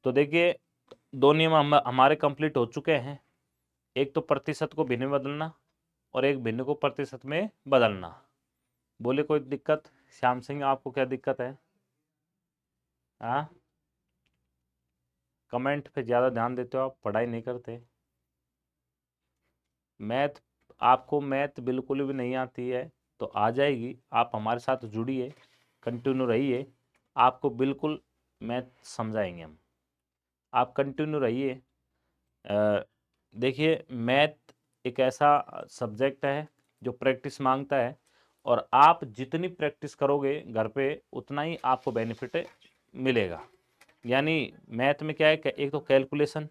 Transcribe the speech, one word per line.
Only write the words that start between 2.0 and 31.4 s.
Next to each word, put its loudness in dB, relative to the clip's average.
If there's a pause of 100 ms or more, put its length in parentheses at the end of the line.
कंप्लीट 0
हो 4
चुके 0
हैं, -6 (760)
एक 0
तो 0
प्रतिशत -6
को -2
भिन्न -2
में -4
बदलना -6 (640)
और 0
एक 0
भिन्न -4
को -4
प्रतिशत -6
में -4 (180)
बदलना। 2 (920)
बोलिए, 0
कोई 2
दिक्कत? -4 (300)
श्याम 2
सिंह, -8
आपको -2
क्या 0
दिक्कत -4
है? -8 (1600)
हाँ, -4 (2000)
कमेंट -2
पे -8
ज़्यादा 2
ध्यान -2
देते -6
हो 0
आप, -6
पढ़ाई 0
नहीं -6
करते। -10 (2250)
मैथ, -4 (400)
आपको 2
मैथ -4
बिल्कुल -2
भी -4
नहीं -4
आती -6
है -4 (300)
तो -4
आ 2
जाएगी, 0 (180)
आप 2
हमारे -2
साथ -2
जुड़िए, -4 (500)
कंटिन्यू -2
रहिए। 0 (500)
आपको 2
बिल्कुल -2 (400)
मैथ -6 (200)
समझाएंगे -6
हम। -20 (960)
आप 0
कंटिन्यू -2
रहिए। -2 (840)